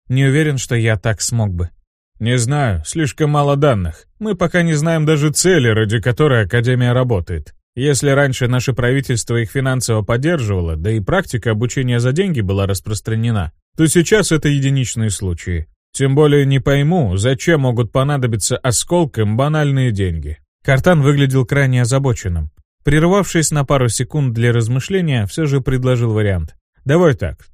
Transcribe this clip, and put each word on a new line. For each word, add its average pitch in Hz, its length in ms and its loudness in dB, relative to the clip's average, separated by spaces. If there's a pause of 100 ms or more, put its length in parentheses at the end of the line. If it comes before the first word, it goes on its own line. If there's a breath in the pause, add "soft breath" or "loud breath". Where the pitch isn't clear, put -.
не 131 160 2
уверен, 143 320 2
что - 180 -4
я 113 220 2
так 110 240 -4
смог 107 320 -2
бы. 85 160 -4 (500)
Не 123 200 0
знаю, 120 460 -2
слишком 156 460 -2
мало 143 240 2
данных. 113 500 0 (120)
Мы 214 160 -4
пока 175 300 0
не 165 100 0
знаем 156 320 0
даже 151 260 2
цели, 165 360 2
ради 110 340 2
которой 123 440 2
Академия 123 480 0
работает. 104 600 -2 (220)
Если 143 340 0
раньше 135 380 2
наше 127 260 0
правительство 123 640 -2
их 117 160 -2
финансово 127 500 -2
поддерживало, 110 720 -2
да 80 140 -4
и 113 100 0
практика 120 520 -2
обучения 123 480 -2
за 123 120 0
деньги 165 300 -2
была 98 240 0
распространена, 107 880 -4 (240)
то 160 100 2
сейчас 180 460 2
это 151 180 0
единичные 135 640 -2
случаи. 87 560 -6 (300)
Тем 135 180 0
более 143 300 4
не 135 140 2
пойму, 143 580 0
зачем 135 440 0
могут 123 300 0
понадобиться 127 640 -2
осколкам 120 800 0
банальные 139 540 0
деньги. 82 460 -4 (260)
Картан 143 380 4
выглядел 135 440 2
крайне 131 360 2
озабоченным. 113 720 -2 (320)
Прервавшись 165 680 2
на 147 140 0
пару 131 240 2
секунд 127 440 -2
для 117 200 2
размышления, 127 720 0
всё 160 200 -4
же 139 160 0
предложил 123 520 0
вариант. 98 420 -2 (300)
«Давай 151 300 4
так, - 380 -8